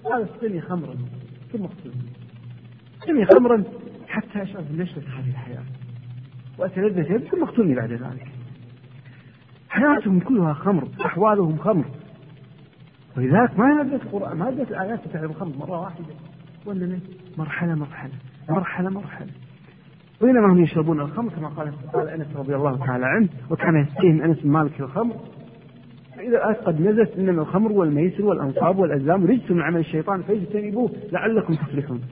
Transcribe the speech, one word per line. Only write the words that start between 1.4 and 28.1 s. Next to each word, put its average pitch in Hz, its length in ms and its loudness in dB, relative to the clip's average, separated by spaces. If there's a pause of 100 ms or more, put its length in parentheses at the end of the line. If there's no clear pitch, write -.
ثم 208 120 -6
اقتلني، 127 480 -12 (840)
اسقني 277 280 2
خمرا 240 380 8 (440)
حتى 208 340 -6
أشعر 196 280 -10
بنشوة 160 320 -6
هذه 131 280 -8
الحياة 123 340 -10 (960)
وأتلذذ 185 500 0
بها 196 100 0
ثم 349 240 -2
اقتلني 196 320 2
بعد 120 180 -2
ذلك". 131 360 -10 (1400)
حياتهم 220 520 4
كلها 175 320 2
خمر، 147 360 0 (180)
أحوالهم 190 520 2
خمر، 180 260 2 (1300)
ولذلك 175 420 4
ما 285 240 6
نزلت 269 200 -2
القرآن، 196 340 -6
ما 190 140 -2
نزلت 254 200 -6
الآيات 202 380 -6
تحرم 156 220 -6
الخمر 156 260 -10
مرة 165 240 -8
واحدة. 170 340 -12 (520)
وإنما 185 320 -6 (400)
مرحلة 160 360 -4
مرحلة، 143 380 -8 (380)
مرحلة 185 400 -2
مرحلة. 151 380 -10 (920)
بينما 226 320 8
هم 180 100 8
يشربون 160 380 2
الخمر 151 300 -4
كما 156 180 -8
قال، 147 240 -8 (200)
قال 156 160 0
أنس 160 180 -8 (100)
رضي 139 200 -4
الله 135 300 0
تعالى 127 200 0
عنه، 185 220 4 (220)
وكان 165 260 2
يسقيهم 156 460 4
أنس 156 180 2
بن 147 100 2
مالك 151 300 2
الخمر. 165 340 -4 (1000)
فإذا 233 200 0
الآية 214 180 2
قد 160 260 -2
نزلت: 208 380 4
"إنما 180 240 2
الخمر 202 300 2
والميسر 180 520 2